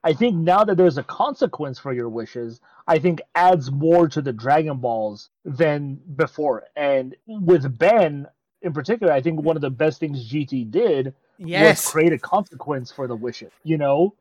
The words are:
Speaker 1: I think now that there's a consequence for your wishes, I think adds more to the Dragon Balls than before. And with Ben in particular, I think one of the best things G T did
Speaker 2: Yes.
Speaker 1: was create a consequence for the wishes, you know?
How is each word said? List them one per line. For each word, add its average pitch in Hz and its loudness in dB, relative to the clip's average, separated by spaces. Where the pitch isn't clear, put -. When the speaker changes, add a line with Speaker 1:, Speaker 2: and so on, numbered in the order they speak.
Speaker 1:
I 160 2
think 214 0
now 180 4
that 202 2
there's 170 4
a - -6
consequence 202 -4
for 139 -8
your 120 -4
wishes, 117 -10
I 165 4
think 165 0
adds 170 4
more 160 4
to 147 -4
the 135 -4
Dragon 139 0
Balls 110 -4
than 147 -2
before. 143 -2
And 135 -2
with 170 0
Ben 160 2
in 175 -4
particular, 170 0
I 135 2
think 160 -4
one 156 0
of 143 -6
the 139 -4
best 156 -2
things 143 -6
G 139 -4
T 127 -6
did 135 -2
Speaker 2:
Yes. 185 2
Speaker 1:
was - -6
create 160 4
a 131 -2
consequence 143 -4
for 135 -10
the 120 -6
wishes, 113 -10
you 156 0
know? 147 2